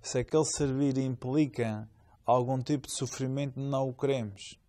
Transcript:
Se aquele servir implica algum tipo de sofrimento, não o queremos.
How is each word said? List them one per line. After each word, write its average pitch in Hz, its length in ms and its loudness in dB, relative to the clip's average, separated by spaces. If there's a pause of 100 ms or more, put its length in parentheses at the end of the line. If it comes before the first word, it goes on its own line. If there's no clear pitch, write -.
Se - 180 -2
aquele 147 260 4
servir 139 520 2
implica 123 920 0 (360)
algum 127 360 4
tipo 139 260 0
de - 80 -8
sofrimento, 131 640 -4
não 135 300 0
o 127 40 -6
queremos. 127 640 -4 (120)